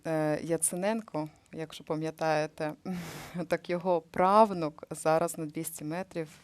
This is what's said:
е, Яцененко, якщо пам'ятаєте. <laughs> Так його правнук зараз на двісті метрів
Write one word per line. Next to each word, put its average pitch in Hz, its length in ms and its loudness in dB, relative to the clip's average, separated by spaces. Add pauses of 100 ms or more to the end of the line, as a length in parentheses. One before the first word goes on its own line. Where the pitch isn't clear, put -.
е, 156 360 0
Яцененко, 180 840 -2 (240)
якщо 160 320 -12
пам'ятаєте. 156 880 -2 (120)
<laughs> 175 640 -8
Так 170 220 -2
його 175 300 2
правнук 190 880 4
зараз 160 480 2
на 160 80 -4
двісті 160 380 -8
метрів 165 440 -6 (160)